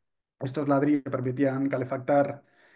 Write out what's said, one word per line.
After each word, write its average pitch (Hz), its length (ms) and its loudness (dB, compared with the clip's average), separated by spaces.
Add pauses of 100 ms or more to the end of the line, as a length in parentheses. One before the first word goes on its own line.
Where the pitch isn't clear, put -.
(400)
estos 135 260 -4
ladrillos 143 360 2
que 135 80 -8
permitían 131 580 0
calefactar, 135 720 0 (340)